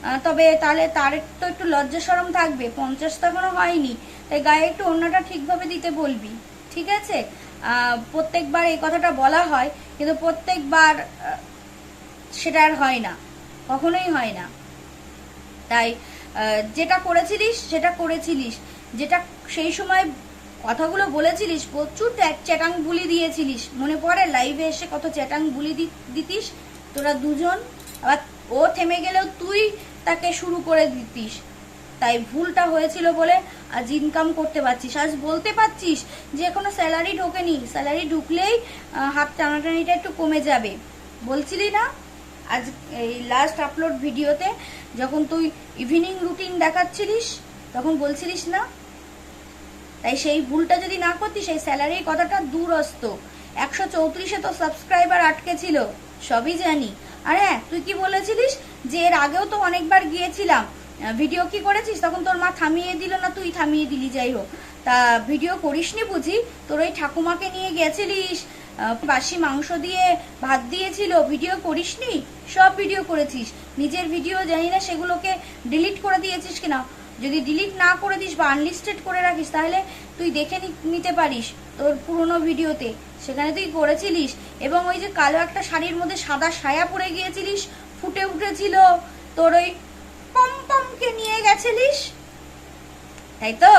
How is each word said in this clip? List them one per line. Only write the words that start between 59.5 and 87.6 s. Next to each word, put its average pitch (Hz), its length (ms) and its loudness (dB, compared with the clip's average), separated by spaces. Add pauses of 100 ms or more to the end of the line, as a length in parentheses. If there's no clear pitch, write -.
অনেকবার 359 480 4
গিয়েছিলাম, 339 600 2
আহ, - 480 -10
ভিডিও 311 320 2
কি 403 140 -4
করেছিস, 403 420 0
তখন 349 220 0
তোর 370 140 2
মা 359 140 2
থামিয়ে 349 420 0
দিল 370 240 -2
না, 370 120 0
তুই 359 220 -6
থামিয়ে 302 340 2
দিলি, 262 240 -4
যাই 254 240 -2
হোক। 202 140 -4 (360)
তা 247 440 6
ভিডিও 311 340 0
করিসনি 330 420 -2
বুঝি? 392 380 -2 (260)
তোর 294 120 -2
ওই 330 160 2
ঠাকুমাকে 339 540 -2
নিয়ে 370 220 -6
গেছিলিস, 359 720 -2 (340)
আহ, 226 280 -4
বাসি 277 320 0
মাংস 294 340 0
দিয়ে 359 440 2 (260)
ভাত 262 280 2
দিয়েছিল, 359 540 2
ভিডিও 302 400 -2
করিসনি? 349 580 -4 (280)
সব 381 280 8
ভিডিও 392 260 0
করেছিস, 294 440 -2 (300)
নিজের 294 300 -2
ভিডিও 349 380 -2
জানি 330 240 2
না 381 100 4
সেগুলোকে 359 560 -2 (320)
ডিলিট 330 340 0
করে 381 160 2
দিয়েছিস 359 420 -4
কিনা। 269 260 -2 (360)
যদি 277 200 0
ডিলিট 339 340 0
না 359 260 6
করে 392 160 0
দিস 359 200 -6
বা 302 120 4
আনলিস্টেড 302 460 -2 (100)
করে 359 160 0
রাখিস, 339 300 0
তাহলে 330 320 0 (340)
তুই 339 140 0
দেখে 294 280 -2
নি-, 370 120 -8 (140)
নিতে 339 260 -2
পারিস 277 400 0 (260)
তোর 285 200 2 (100)
পুরোনো 339 320 2
ভিডিওতে, 302 540 0 (320)
সেখানে 285 260 -2
তুই 339 220 -4
করেছিলিস। 311 580 2 (280)
এবং 349 280 0
ওই 359 120 0
যে 392 80 -6
কালো 311 300 4
একটা 339 260 0
শাড়ির 330 320 -2
মধ্যে 349 220 -2
সাদা 294 340 0
সায়া 311 340 0
পরে 370 240 -4
গিয়েছিলিস, 370 580 -4 (340)